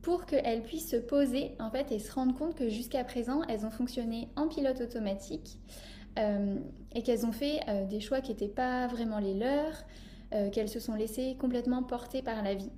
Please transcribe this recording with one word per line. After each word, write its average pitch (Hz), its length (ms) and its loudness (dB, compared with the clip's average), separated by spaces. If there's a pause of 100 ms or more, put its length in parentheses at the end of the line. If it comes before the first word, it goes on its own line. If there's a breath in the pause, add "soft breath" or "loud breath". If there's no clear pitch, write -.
pour 349 240 2
qu'elles 233 380 2
puissent - 260 -6
se 262 60 2
poser 269 640 4
en 220 100 -2
fait 262 220 0
et 214 80 0
se - 120 -8
rendre 254 220 4
compte 320 220 -2
que 240 140 2
jusqu'à 247 340 0
présent, 247 460 0
elles 214 160 0
ont 220 40 0
fonctionné 233 680 -2
en 302 120 2
pilote 269 340 2
automatique, 214 760 -4 (580 loud breath)
euh, 202 380 4 (400)
et 233 80 0
qu'elles 233 220 4
ont 226 60 2
fait, 285 360 2
euh, 196 180 2
des 208 140 -2
choix 262 220 0
qui 269 100 -6
étaient 202 160 -2
pas 254 400 0
vraiment 226 320 0
les 196 160 2
leurs, 285 480 0 (500 loud breath)
euh, 202 160 4
qu'elles 208 200 0
se 233 100 -4
sont 220 160 -2
laissées 254 440 0
complètement 247 440 2
porter 247 380 -4
par 226 200 -2
la 196 140 2
vie. 196 220 -6